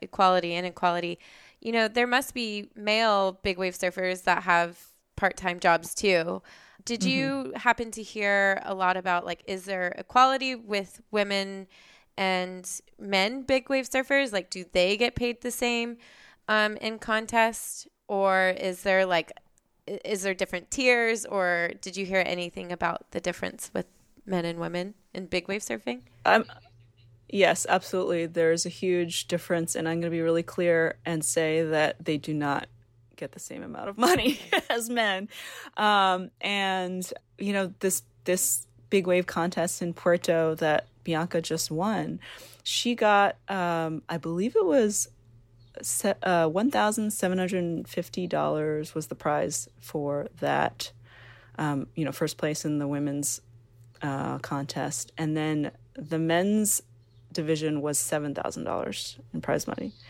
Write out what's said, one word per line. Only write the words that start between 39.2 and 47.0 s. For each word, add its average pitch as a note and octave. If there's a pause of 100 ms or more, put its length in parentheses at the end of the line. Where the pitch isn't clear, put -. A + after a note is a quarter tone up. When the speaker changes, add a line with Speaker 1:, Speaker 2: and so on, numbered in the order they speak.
Speaker 2:
contest F3
in E3+
Puerto E3
that D#3 (160)
Bianca E3
just D#3+
won, F3 (440)
she -
got, G#3 (120)
um, E3
I E3
believe E3+
it G#4+
was B3 (760)
se-, - (100)
uh, E3+
one G3
thousand G#3+